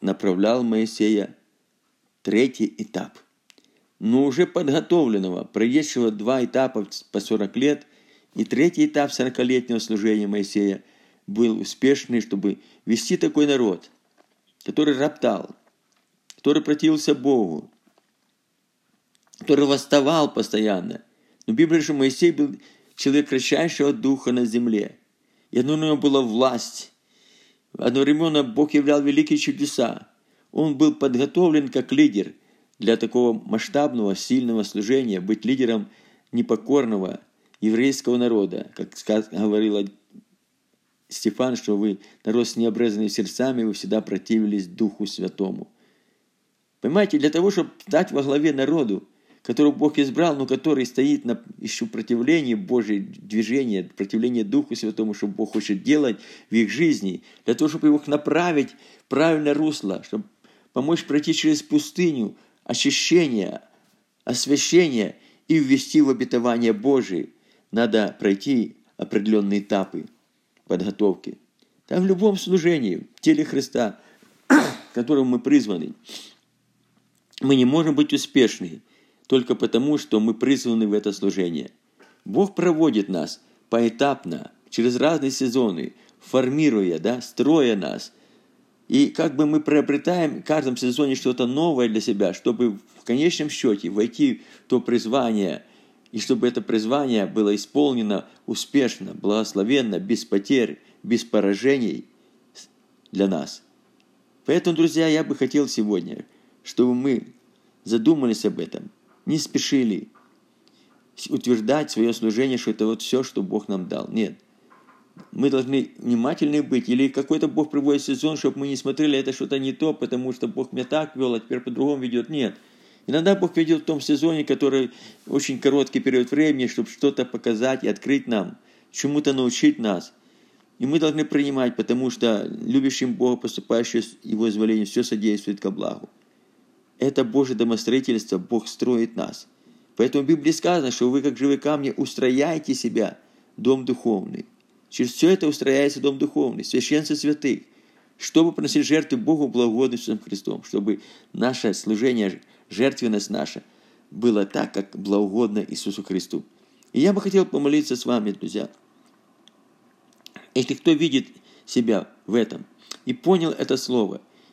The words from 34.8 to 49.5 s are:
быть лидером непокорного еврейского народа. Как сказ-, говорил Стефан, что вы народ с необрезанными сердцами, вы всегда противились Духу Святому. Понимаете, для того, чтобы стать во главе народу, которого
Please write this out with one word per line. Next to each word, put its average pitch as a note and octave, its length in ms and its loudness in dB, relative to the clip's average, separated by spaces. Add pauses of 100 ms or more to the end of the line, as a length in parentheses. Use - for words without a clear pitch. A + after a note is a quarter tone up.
быть G#2 240 -2
лидером A#2 440 0 (440)
непокорного A#2 880 0 (400)
еврейского B2 560 2
народа. A2 580 0
Как - 220 -12
сказ-, G#2+ 320 -2
говорил G#2 580 0 (1200)
Стефан, B2 480 -2
что G#2 220 -2
вы G#2 220 -2 (260)
народ A2+ 220 0
с - 100 -10
необрезанными A2 500 0
сердцами, A#2+ 560 -2
вы A2 100 0
всегда G2+ 280 -2
противились G#2 640 -2
Духу G2+ 380 -4
Святому. F#2+ 640 -6 (1080)
Понимаете, F#3+ 360 2
для C#3+ 120 4
того, F3 200 2
чтобы F#3+ 200 -2 (180)
стать F3+ 240 0
во C#3 120 -2
главе D3 280 0
народу, C3+ 560 -2 (340)
которого D3 300 2